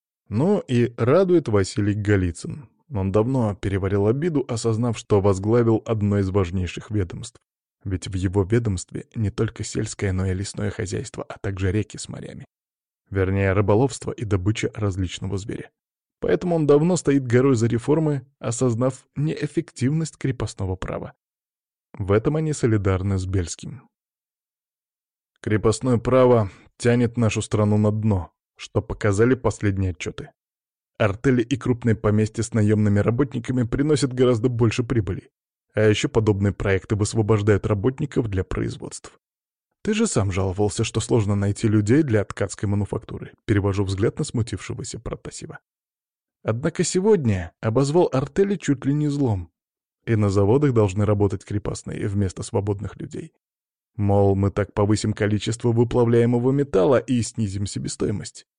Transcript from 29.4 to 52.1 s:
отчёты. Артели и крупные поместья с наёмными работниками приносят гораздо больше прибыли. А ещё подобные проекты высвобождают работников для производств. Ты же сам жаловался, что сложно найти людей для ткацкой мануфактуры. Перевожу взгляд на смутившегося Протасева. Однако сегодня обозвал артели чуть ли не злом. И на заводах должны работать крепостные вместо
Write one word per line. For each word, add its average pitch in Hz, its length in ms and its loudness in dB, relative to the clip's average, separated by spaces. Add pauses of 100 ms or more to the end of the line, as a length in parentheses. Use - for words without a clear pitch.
отчёты. - 400 -10 (640)
Артели 117 460 2
и 123 140 -2
крупные 117 400 0
поместья 107 480 0
с - 100 -8
наёмными 104 460 4
работниками 123 640 0
приносят 135 480 0
гораздо 123 360 2
больше 120 360 0
прибыли. 98 460 -4 (440)
А 107 60 0
ещё 107 280 4
подобные 101 440 2
проекты 98 420 -2
высвобождают 104 720 0
работников 117 600 -2
для 95 160 -2
производств. - 760 -8 (640)
Ты 214 120 -2
же 220 120 2
сам 101 240 0
жаловался, 98 540 0
что - 160 -4
сложно 104 340 0
найти 101 320 -2
людей 107 380 4
для 107 200 0
ткацкой - 440 -6
мануфактуры. - 640 -4 (140)
Перевожу 101 360 2
взгляд 98 380 -2
на 156 40 -2
смутившегося - 760 -6
Протасева. - 580 -12 (840)
Однако 147 400 -2
сегодня 143 760 2
обозвал 139 520 2
артели 196 420 0
чуть 143 300 -2
ли 139 100 0
не 151 140 0
злом. 123 420 -2 (540)
И 113 100 0
на 107 160 2
заводах 110 420 4
должны 104 320 2
работать 101 400 0
крепостные - 640 -6
вместо 101 380 -2